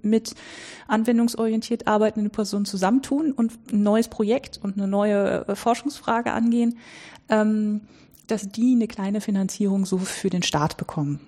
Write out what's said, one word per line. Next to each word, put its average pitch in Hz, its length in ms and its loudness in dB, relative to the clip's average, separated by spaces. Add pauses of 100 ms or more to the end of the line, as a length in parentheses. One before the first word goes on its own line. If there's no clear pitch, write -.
mit 220 320 0 (540)
anwendungsorientiert 226 1000 0
arbeitenden 214 440 2
Personen 202 360 -2
zusammentun 269 680 0
und 226 200 0 (200)
ein 208 100 2
neues 220 260 2
Projekt - 540 -2
und 196 140 -6
eine 196 120 -2
neue, 202 600 0
äh, 202 60 -2
Forschungsfrage 233 800 -2
angehen, 233 440 2 (540)
ähm, 214 500 2 (460)
dass 202 200 -4
die 240 280 2
eine 220 140 2
kleine 202 340 -4
Finanzierung 196 640 0
so 185 100 0
für 190 320 -4
den 180 140 0
Start 151 340 0
bekommen 143 520 -4